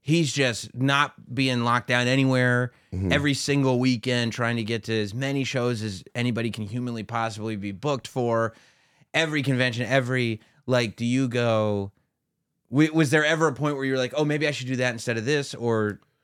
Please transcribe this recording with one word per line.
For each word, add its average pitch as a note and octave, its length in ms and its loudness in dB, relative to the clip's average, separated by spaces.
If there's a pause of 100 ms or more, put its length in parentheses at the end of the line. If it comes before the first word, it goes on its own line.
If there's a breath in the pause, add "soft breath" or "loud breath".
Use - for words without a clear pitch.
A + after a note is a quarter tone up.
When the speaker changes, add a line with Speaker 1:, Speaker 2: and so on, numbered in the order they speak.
Speaker 1:
he's D3+ 320 2
just B2+ 420 -2
not C#3 600 0
being B2+ 300 0
locked A#2+ 240 0
down B2 180 2
anywhere B2+ 680 2 (200 soft breath)
Speaker 2:
Mm-hmm. F#2 180 0
Speaker 1:
every C#3+ 240 2
single C3 460 2
weekend, A#2+ 520 0
trying A#2 220 -2
to A#2 80 -2
get A2 220 -4
to A2+ 80 -4
as G#2+ 220 -2
many C3+ 280 -2
shows A#2+ 400 -2
as G2+ 220 -8 (100)
anybody A#2 380 -2
can A2 120 -8
humanly A#2+ 380 -6
possibly A2 540 -6
be G2+ 160 -8
booked C3+ 340 -4
for, A#2 460 0 (600 soft breath)
every D3+ 300 0
convention, B2+ 440 0
every, B2 540 0 (260 soft breath)
like, A#2+ 280 0
do A#2 100 -6
you B2+ 220 2
go, A2 640 0 (800)
w-, D#3 240 4
was D#3 160 4
there D3+ 140 4
ever D#3+ 240 2
a C#3+ 40 0
point C#3+ 220 -2
where C3+ 100 -4
you're C3 140 0
like, B2+ 180 -2
"Oh, D3+ 80 2
maybe D3 220 0
I C#3+ 60 0
should B2 160 -8
do B2+ 80 -2
that B2 160 0
instead A2+ 240 -4
of G#2+ 80 -4
this," C#3+ 320 -2
or A2 420 0 (260)